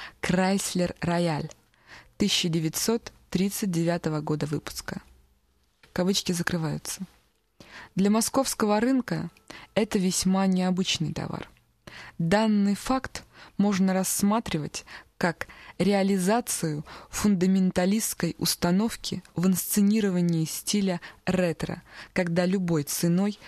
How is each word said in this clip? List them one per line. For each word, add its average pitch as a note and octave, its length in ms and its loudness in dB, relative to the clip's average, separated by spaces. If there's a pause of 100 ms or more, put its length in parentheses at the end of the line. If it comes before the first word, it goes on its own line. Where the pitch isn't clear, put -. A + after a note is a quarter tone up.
(200)
Chrysler F#3 800 0
Royale E3 500 -2 (680)
тысяча F#3+ 320 0
девятьсот E3 600 -2 (180)
тридцать G3 400 0
девятого E3 500 0
года D#3 240 -2
выпуска». - 560 -8 (960)
Кавычки F#3 380 0
закрываются. E3 760 -4 (880)
Для G3 160 2
московского A3 680 2
рынка A3 520 0 (440)
это G#3+ 240 2
весьма F#3+ 480 2
необычный F#3 680 0
товар. - 340 -8 (720)
Данный G3+ 560 2
факт - 500 -4 (320)
можно F#3+ 380 2
рассматривать F#3+ 920 -2 (340)
как - 280 -2 (320)
реализацию G3 1080 0 (260)
фундаменталистской F#3 1300 2
установки F3+ 840 -2 (140)
в E3+ 100 2
инсценировании F#3 1000 2
стиля F#3+ 540 -2 (260)
ретро, F3 560 -2 (300)
когда F3+ 320 0
любой F3+ 380 0
ценой F3+ 640 0